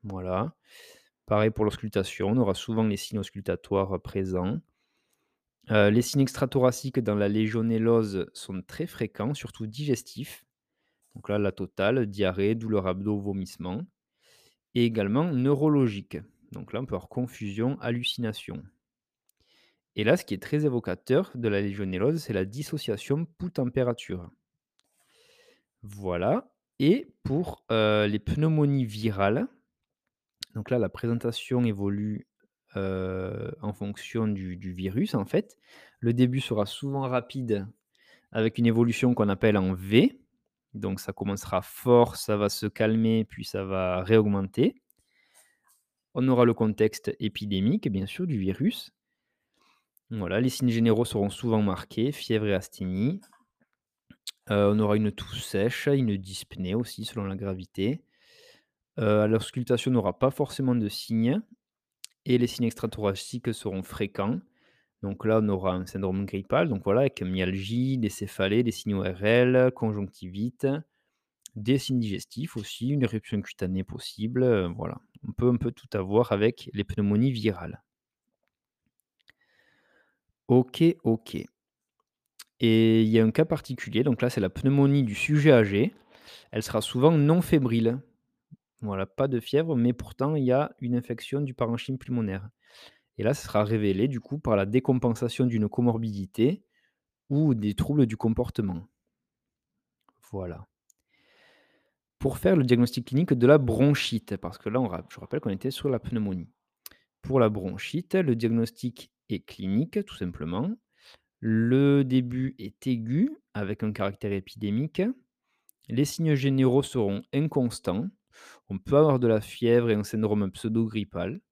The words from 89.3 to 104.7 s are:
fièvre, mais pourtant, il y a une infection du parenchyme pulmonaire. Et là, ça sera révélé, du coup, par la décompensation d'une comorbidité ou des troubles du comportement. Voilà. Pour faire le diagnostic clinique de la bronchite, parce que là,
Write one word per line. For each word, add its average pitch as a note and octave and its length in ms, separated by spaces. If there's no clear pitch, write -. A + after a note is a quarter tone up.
fièvre, D3+ 380
mais A#2+ 160
pourtant, C#3 420
il C#3+ 80
y B2 80
a C#3+ 280
une B2 160
infection A#2+ 440
du C3+ 140
parenchyme A#2+ 440
pulmonaire. G#2+ 520
Et G2 60
là, A#2+ 100
ça - 100
sera G#2+ 220
révélé, G#2 420
du B2+ 140
coup, C#3+ 180
par A#2+ 160
la G2 100
décompensation B2 800
d'une A2+ 220
comorbidité A2+ 960
ou C#3+ 240
des G#2 200
troubles C#3+ 320
du A2 100
comportement. G#2+ 720
Voilà. F#2 340
Pour C3+ 200
faire F#3+ 180
le D3 80
diagnostic A#2+ 440
clinique D3 260
de B2 120
la C#3+ 120
bronchite, A#2+ 800
parce - 200
que - 120
là, A#2 100